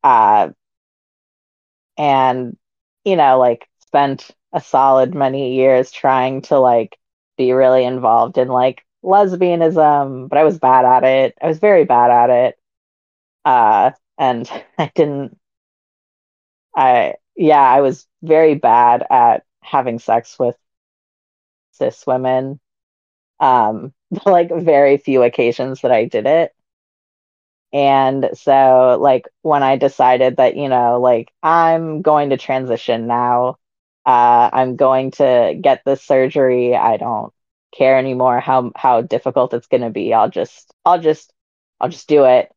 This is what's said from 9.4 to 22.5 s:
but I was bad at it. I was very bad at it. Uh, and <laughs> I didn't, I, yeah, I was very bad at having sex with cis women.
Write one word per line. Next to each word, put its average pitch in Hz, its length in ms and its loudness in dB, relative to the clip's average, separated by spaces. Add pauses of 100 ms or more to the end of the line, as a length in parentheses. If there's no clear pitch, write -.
but 139 100 -2
I 156 60 2
was 160 140 0
bad 127 260 2
at 127 200 2
it. 131 360 0
I - 80 -4
was 160 100 -4
very 190 260 2
bad 120 260 2
at 120 200 2
it. 123 280 0 (840)
Uh, 117 480 2 (260)
and 123 320 -4 (160)
<laughs> - 120 -18
I 156 160 -6
didn't, 143 440 -4 (1400)
I, 123 400 0 (220)
yeah, 151 260 2
I 135 180 4
was 135 260 -4 (160)
very 160 320 2
bad 120 560 2
at 117 340 2 (180)
having 123 360 -6
sex - 400 -6
with 120 180 -4 (1160)
cis - 340 -8
women. 131 540 -4 (800)